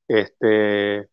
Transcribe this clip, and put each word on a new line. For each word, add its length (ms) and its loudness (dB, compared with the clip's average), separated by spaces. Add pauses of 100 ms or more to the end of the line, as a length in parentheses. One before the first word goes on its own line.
este, 1040 -2